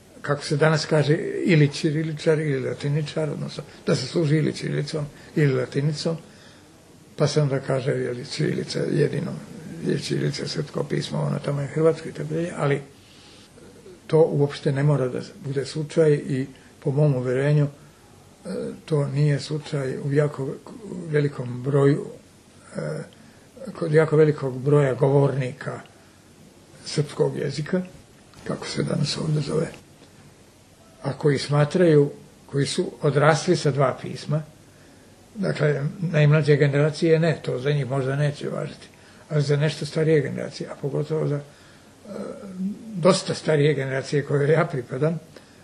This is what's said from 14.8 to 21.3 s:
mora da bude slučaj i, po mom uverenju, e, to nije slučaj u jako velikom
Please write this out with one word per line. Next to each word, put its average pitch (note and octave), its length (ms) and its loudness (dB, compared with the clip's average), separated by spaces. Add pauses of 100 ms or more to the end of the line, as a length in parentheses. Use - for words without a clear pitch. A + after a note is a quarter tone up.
mora C#3 260 4
da A#2+ 120 -4 (240)
bude C3 200 -4
slučaj D#3 480 2
i, C#3 340 0 (340)
po D3+ 100 -2
mom C#3+ 240 4
uverenju, C3+ 520 2
e, - 800 -18 (360)
to D3 220 0
nije C#3+ 340 2
slučaj C#3+ 580 -4
u C#3 140 -4
jako C#3+ 360 2 (600)
velikom C#3 540 -2